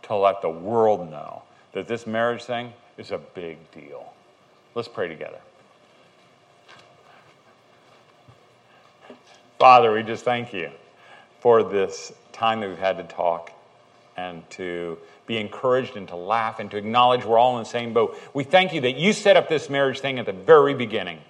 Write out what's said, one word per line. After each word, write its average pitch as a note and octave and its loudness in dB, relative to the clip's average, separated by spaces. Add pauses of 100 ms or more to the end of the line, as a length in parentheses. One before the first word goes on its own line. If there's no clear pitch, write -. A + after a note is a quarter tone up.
to A2 -4
let G2 2
the E2+ -2
world F#2+ 0
know D2 -16 (300)
that - -8
this A#2 -8
marriage A#2 -4
thing A#2+ -10 (240)
is A2 -16
a G2 -6
big D#2+ -14
deal? C#2+ -20 (640)
Let's A#2 -8
pray F#2+ -6
together. D#2 -14 (4000)
Father, B2 8
we G#2+ 0
just A2+ -8
thank A#2+ -4
you E2 -8 (680)
for A2+ 6
this F#2+ -4 (200)
time A2+ -2
that G2+ -6
we've F2+ -10
had F#2 -2
to F2+ -10
talk E2+ -4 (640)
and F2 -12
to E2+ -8 (280)
be A#2 -6
encouraged B2+ -2
and F#2+ -14
to F2+ -14
laugh A2 -4
and G#2 -10
to G2+ -10
acknowledge A#2+ 2
we're A2+ 4
all B2 4
in A2+ -8
the - -16
same A#2+ -6
boat. A2 2 (160)
We - -4
thank F#3 2
you D#3+ -4
that B2+ -2
you F3 2
set G3+ 4
up - 2
this D#3 -2
marriage C#3 0
thing C3+ -6
at A2+ -6
the G2+ -6
very C#3 6
beginning. G#2 -6